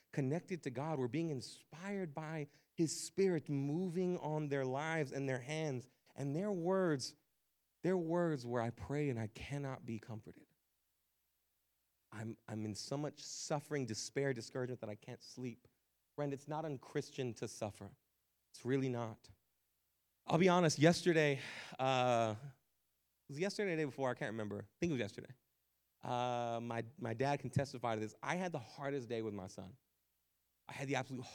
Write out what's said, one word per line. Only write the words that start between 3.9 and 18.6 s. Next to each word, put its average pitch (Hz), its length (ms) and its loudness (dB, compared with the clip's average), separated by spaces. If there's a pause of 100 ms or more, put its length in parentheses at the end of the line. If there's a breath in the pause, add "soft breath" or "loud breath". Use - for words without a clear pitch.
on 151 300 0
their 139 160 2
lives 143 480 0
and 139 160 0
their 131 120 2
hands. 135 460 -2 (300 soft breath)
And 139 180 -2
their 202 180 0
words, 175 640 2 (680)
their 185 140 4
words 165 500 2
were, 120 160 2
"I 117 80 2
pray 143 400 -2
and 117 80 0
I 113 160 -2
cannot 139 500 -6
be 117 140 -6
comforted. 104 460 -14 (1700)
I'm, 110 240 -6 (120)
I'm 110 160 -4
in 107 100 -4
so - 220 -6
much 147 200 -4
suffering, - 680 -4
despair, 135 480 -2
discouragement 123 480 -6
that 110 80 -6
I 104 60 -8
can't - 280 -14
sleep." 123 440 -10 (480)
Friend, 143 180 0
it's 135 140 -6
not 151 180 -4
unchristian 135 680 -4
to 117 140 -6
suffer. 101 420 -8 (640)
It's - 100 -14